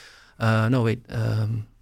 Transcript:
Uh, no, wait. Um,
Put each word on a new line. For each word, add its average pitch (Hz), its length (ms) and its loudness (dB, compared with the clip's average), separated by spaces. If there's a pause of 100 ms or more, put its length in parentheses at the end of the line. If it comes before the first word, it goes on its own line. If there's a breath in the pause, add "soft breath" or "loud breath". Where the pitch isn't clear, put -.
(400 loud breath)
Uh, 110 280 2
no, 123 140 2
wait. 113 280 -2
Um, 110 580 -2 (140)